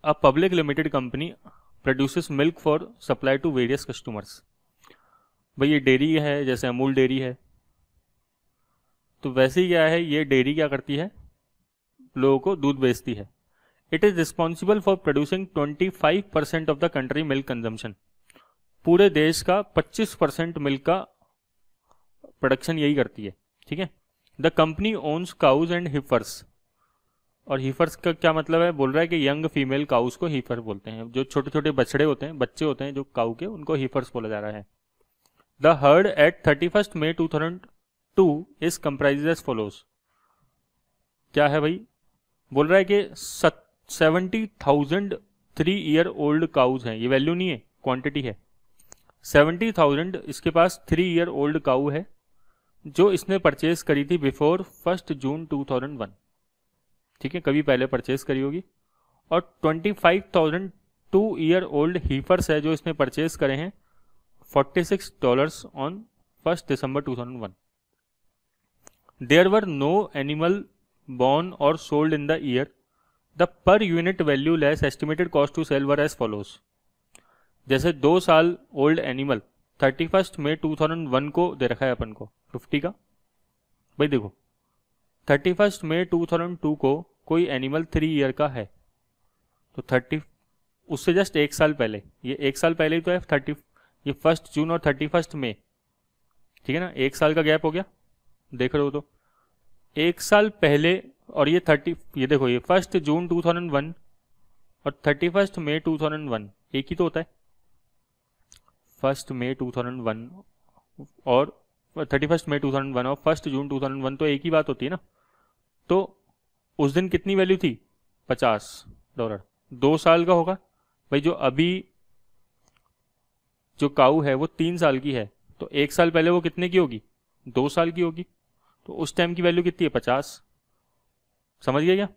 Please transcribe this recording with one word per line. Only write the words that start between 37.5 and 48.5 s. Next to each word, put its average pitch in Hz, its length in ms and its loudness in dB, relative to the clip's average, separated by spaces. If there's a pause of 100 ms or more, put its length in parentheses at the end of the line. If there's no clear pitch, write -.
two 180 160 6 (300)
is 170 160 -2
comprised 143 540 0
as - 120 -6
follows। 110 320 -4 (1600)
क्या 147 140 4
है 147 140 2
भाई? 165 180 -2 (720)
बोल 143 160 2
रहा 185 100 6
है 196 80 4
कि 202 160 2 (140)
सत-, - 480 -2 (260)
सेवेंटी 185 560 0 (160)
थाउजेंड 147 560 2 (400)
थ्री 180 280 0
ईयर 160 220 2
ओल्ड 151 420 0
काउज 127 380 0
हैं, 110 80 -6
ये 117 120 -4
वैल्यू 135 260 2
नहीं 180 160 -2
है, 131 80 -6 (260)
क्वांटिटी 135 380 -2
है। 117 160 -8 (880)